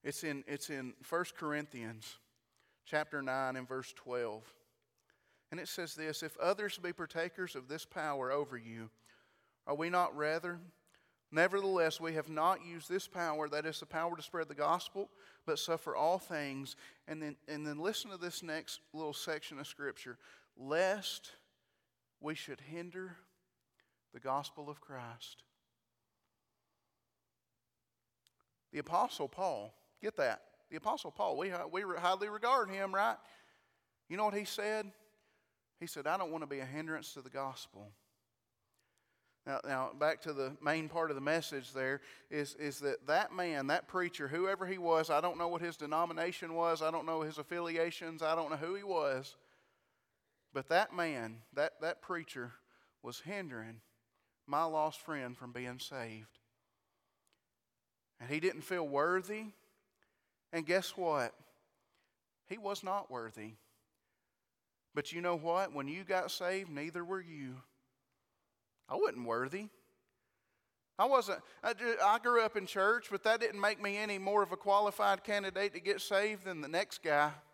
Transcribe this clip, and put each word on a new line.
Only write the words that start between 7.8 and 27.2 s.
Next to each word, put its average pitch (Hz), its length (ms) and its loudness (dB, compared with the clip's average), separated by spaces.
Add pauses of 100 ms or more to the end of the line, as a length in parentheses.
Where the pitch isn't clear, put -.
power 143 480 -2
over 135 260 0
you, 113 320 -10 (800)
are 147 80 2
we 165 140 0
not 180 260 4
rather? 165 420 0 (720)
Nevertheless, 180 720 4
we 165 140 -2
have 156 160 0
not 165 360 4
used 170 220 -12
this 185 220 -2
power," 156 400 -2
that 151 160 0
is 160 160 -4
the 160 40 -12
power 170 300 -2
to 170 60 -12
spread 165 260 -4
the 147 80 -10
gospel, 165 540 0 (360)
"but 151 140 0
suffer 160 380 -2
all 165 200 4
things." 139 600 -6 (320)
And 156 120 -6
then, 147 140 -6 (140)
and 151 180 -4
then 147 120 -4
listen 208 320 -2
to 185 60 -12
this 175 240 -6
next 160 380 -6 (140)
little 151 200 -4
section 156 460 -6
of 139 80 -10
Scripture. 131 500 -8 (380)
"Lest 180 760 0 (880)
we 151 140 -4
should - 280 -10
hinder 175 540 -10 (1000)
the 123 60 -16
gospel 143 500 -4
of 143 100 -12
Christ." 120 640 -12 (3250)